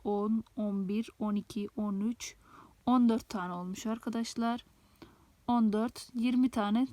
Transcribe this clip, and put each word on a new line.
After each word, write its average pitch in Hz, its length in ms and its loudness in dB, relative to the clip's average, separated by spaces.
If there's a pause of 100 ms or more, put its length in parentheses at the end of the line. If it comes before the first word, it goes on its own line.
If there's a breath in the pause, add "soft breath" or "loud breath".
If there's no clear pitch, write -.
on, 214 400 0 (120)
on 196 320 -2
bir, 214 220 -2 (100)
on 214 160 -2
iki, 208 400 -4
on 208 240 -2
üç, 226 360 -6 (500 loud breath)
on 247 240 6
dört 226 200 0
tane 180 240 -6
olmuş 180 320 -8
arkadaşlar. 226 800 -4 (800 loud breath)
On 233 260 4
dört, 220 400 -4
yirmi 254 360 2
tane 226 440 2